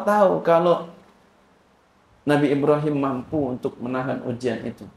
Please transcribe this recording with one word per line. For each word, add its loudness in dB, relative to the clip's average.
tahu 4
kalau 4
Nabi 2
Ibrahim 0
mampu -4
untuk -6
menahan -4
ujian -4
itu. -12